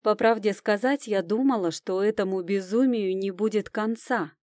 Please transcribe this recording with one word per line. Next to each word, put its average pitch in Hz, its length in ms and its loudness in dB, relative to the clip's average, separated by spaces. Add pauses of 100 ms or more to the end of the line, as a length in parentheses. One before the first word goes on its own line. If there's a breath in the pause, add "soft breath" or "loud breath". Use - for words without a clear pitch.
По 208 140 2
правде 214 380 2
сказать, 226 540 0
я 196 140 0
думала, 208 500 2
что 190 300 -4
этому 196 400 0
безумию 196 760 0
не 196 140 -2
будет 208 380 -2
конца, 220 640 -4 (180)